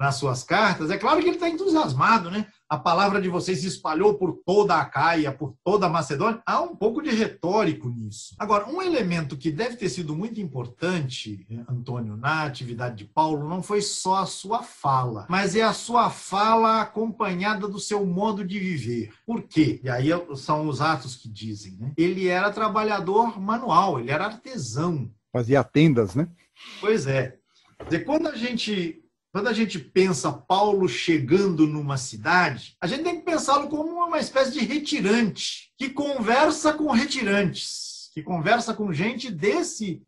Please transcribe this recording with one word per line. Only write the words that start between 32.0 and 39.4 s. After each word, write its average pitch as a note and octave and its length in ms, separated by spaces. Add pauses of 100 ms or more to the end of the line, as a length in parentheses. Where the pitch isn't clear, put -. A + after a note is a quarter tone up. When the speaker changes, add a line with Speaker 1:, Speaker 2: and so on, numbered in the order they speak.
Speaker 1:
a F3+ 60
gente C#4 160
tem F4 140
que - 80
pensá-lo D4 440
como E4 380
uma D#4+ 140
espécie C4 320
de D4+ 80
retirante, A3+ 1160
que C4 140
conversa C#4+ 840
com D4+ 200
retirantes, G#3+ 1200
que D3+ 80
conversa G3+ 500
com G#3 200
gente A3+ 360
desse, G#3 800